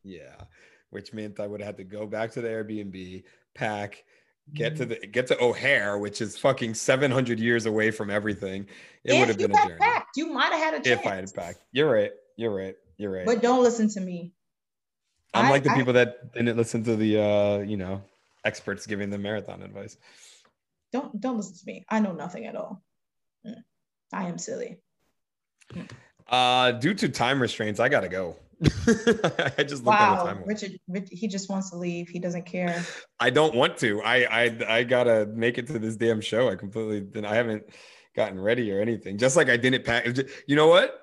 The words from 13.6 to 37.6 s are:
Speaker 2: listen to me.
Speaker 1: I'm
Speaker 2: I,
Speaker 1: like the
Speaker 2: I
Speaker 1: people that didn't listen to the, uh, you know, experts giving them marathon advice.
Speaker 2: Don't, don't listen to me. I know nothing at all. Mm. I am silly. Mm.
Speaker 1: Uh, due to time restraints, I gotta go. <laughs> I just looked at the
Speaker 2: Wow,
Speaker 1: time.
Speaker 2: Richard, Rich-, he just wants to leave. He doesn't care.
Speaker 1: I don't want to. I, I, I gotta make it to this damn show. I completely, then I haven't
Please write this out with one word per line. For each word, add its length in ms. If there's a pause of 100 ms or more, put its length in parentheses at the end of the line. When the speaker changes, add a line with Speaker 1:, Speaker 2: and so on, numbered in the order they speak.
Speaker 2:
listen 280
to 100
me. 320 (1040)
Speaker 1:
I'm 120
Speaker 2:
I, 40
Speaker 1:
like 140
the 80
Speaker 2:
I 20
Speaker 1:
people 200
that 380
didn't 240
listen 280
to 120
the, 240
uh, 380
you 180
know, 260 (420)
experts 420
giving 240
them 100
marathon 400
advice. 380 (960)
Speaker 2:
Don't, 280
don't 160
listen 220
to 80
me. 240
I 100
know 120
nothing 340
at 100
all. 260 (640)
Mm. 160 (520)
I 140
am 100
silly. 400 (960)
Mm. 160 (360)
Speaker 1:
Uh, 460
due 220
to 160
time 320
restraints, 380
I 100
gotta 180
go. 280 (140)
<laughs> 120
I 1000
just 200
looked 160
at 100
the 60
Speaker 2:
Wow, 80
Speaker 1:
time. 220
Speaker 2:
Richard, 260 (160)
Rich-, 240
he 160
just 220
wants 200
to 60
leave. 320
He 100
doesn't 280
care. 360 (380)
Speaker 1:
I 100
don't 240
want 240
to. 240
I, 420
I, 140 (100)
I 160
gotta 420
make 320
it 100
to 100
this 180
damn 240
show. 280
I 80
completely, 440
then 240
I 100
haven't 300 (500)